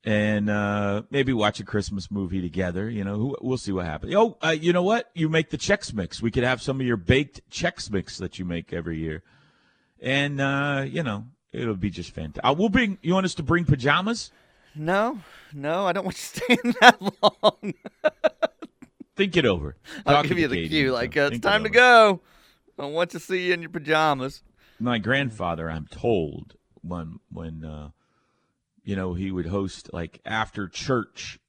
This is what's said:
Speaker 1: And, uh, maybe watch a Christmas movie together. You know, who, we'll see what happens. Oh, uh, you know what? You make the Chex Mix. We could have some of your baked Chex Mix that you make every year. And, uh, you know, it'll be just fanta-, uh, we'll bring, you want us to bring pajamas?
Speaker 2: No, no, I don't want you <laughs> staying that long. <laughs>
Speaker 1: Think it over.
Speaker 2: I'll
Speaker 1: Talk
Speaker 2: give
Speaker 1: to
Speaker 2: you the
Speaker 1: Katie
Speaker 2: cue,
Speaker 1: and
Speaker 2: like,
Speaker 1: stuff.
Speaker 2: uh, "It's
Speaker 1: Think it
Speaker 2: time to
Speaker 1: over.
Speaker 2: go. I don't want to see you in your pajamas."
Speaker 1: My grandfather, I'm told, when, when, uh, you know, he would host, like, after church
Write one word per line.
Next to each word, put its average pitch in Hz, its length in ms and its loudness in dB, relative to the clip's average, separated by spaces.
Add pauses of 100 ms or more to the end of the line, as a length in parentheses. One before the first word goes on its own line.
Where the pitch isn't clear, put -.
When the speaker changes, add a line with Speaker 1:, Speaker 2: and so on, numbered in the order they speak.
Speaker 1:
And, 104 440 2
uh, 104 600 0
maybe 135 220 0
watch 104 280 2
a 98 40 -10
Christmas 101 460 -4
movie 95 320 -2
together. 90 480 -4
You 104 140 -4
know, 101 120 -4
who, 127 240 -2
we'll 127 160 -2
see 101 160 -6
what 90 140 -2
happens. 78 280 -6
Oh, 220 300 4
uh, 160 60 2
you 160 240 2
know 180 80 4
what? 214 320 0
You 160 160 0
make 160 180 2
the 151 80 -6
Chex - 380 -2
Mix. 95 260 -6
We 113 100 0
could 123 140 2
have 127 160 0
some 135 180 -4
of 131 80 -2
your 117 120 2
baked 131 420 0 (100)
Chex - 400 -4
Mix - 280 -4
that 92 200 -10
you 92 60 -6
make 85 300 -6
every 82 240 -6
year. 80 240 -6 (800)
And, 139 400 -2
uh, 139 440 0
you 160 160 -6
know, 110 220 -4 (280)
it'll 117 240 -4
be 95 120 -2
just 87 260 -8
fanta-, 78 300 -10
uh, 131 120 4
we'll 208 120 2
bring, 202 320 0
you 170 140 0
want 190 100 2
us 180 120 -4
to 165 60 -8
bring 170 220 2
pajamas? 151 680 0 (460)
Speaker 2:
No, 196 440 0 (320)
no, 156 340 -2
I 175 60 0
don't 190 120 -2
want 185 120 -6
you - 60 -12
<laughs> - 180 -10
staying 240 400 2
that 233 200 10
long. - 720 0 (280)
<laughs> - 1120 -4
Speaker 1:
Think 185 200 2
it 147 100 4
over. 78 300 0 (280)
Speaker 2:
I'll 143 120 6
Speaker 1:
Talk 147 100 4
Speaker 2:
give 175 100 0
Speaker 1:
to 170 40 0
Speaker 2:
you 151 80 2
the 135 80 -2
Speaker 1:
Katie 165 120 -2
Speaker 2:
cue, 156 180 2
Speaker 1:
and 131 80 2
Speaker 2:
like, 123 180 -4
Speaker 1:
stuff. 147 100 2
Speaker 2:
uh, 143 40 4
"It's 131 80 0
Speaker 1:
Think 117 100 -6
it - 40 4
Speaker 2:
time 214 140 4
to 220 60 -4
Speaker 1:
over. 208 60 -4
Speaker 2:
go. 226 460 8 (580)
I - 40 -8
don't 143 100 -6
want 170 180 -2
to 165 100 -10
see 185 260 -4
you 175 80 2
in 170 80 -4
your 160 80 -12
pajamas." 151 720 0 (380)
Speaker 1:
My 117 180 0
grandfather, 98 720 -2
I'm 78 160 -8
told, 87 680 -2 (260)
when, 85 380 -10 (100)
when, 80 340 -12
uh, 76 260 -12 (920)
you 101 140 -6
know, 92 180 -4
he 95 160 -4
would 90 160 -4
host, 95 460 -4
like, 82 340 -10
after 107 400 -4
church - 720 -4 (100)